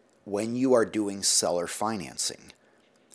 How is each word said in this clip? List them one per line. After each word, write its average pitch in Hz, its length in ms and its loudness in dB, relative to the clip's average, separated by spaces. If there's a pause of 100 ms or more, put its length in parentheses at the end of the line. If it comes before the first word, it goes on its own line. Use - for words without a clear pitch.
(260)
when 110 320 -2
you 127 160 4
are 113 120 6
doing 101 380 -4
seller 87 440 2
financing, 98 840 -6 (640)